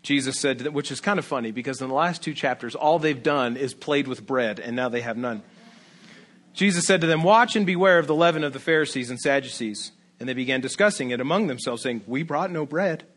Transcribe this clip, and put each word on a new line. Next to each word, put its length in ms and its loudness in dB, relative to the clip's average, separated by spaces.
Jesus 360 -2
said 200 0
to 60 -10
them, 100 -6
which 180 -4
is 80 -8
kind 180 0
of 60 -4
funny 260 -4
because 300 -6
in 80 -6
the 60 -4
last 280 0
two 100 -6
chapters, 440 -4
all 220 4
they've 240 0
done 340 2
is 180 -4
played 320 0
with 180 -8
bread, 360 0
and 160 -6
now 120 0
they 120 -2
have 160 -6
none. 260 -6
Jesus 320 2
said 140 4
to 60 2
them, 180 2
"Watch 320 6
and 100 2
beware 320 6
of 80 2
the 80 2
leaven 300 4
of 80 -4
the 80 -10
Pharisees 500 0
and 100 -8
Sadducees." 680 -2
And 100 -8
they 40 -4
began 280 -2
discussing 500 0
it 100 -2
among 280 0
themselves, 340 -6
saying, 240 -4
"We 160 -4
brought 280 -2
no 140 -4
bread." 400 -2